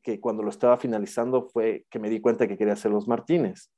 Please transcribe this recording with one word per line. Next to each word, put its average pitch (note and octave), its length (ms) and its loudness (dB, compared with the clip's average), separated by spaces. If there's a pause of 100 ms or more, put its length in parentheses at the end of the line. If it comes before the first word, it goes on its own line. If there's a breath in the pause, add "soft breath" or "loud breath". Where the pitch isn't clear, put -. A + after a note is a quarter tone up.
que A2 160 -6
cuando A2 240 -4
lo G#2 80 -4
estaba A#2+ 260 4
finalizando A#2+ 720 -2
fue A2 420 -2
que C3 80 -10
me G#2+ 120 -6
di A2 100 -2
cuenta A#2 280 2
que G2 100 -6
quería G#2 140 2
hacer G#2 180 -2
los G#2 160 0
Martínez. A#2+ 720 -2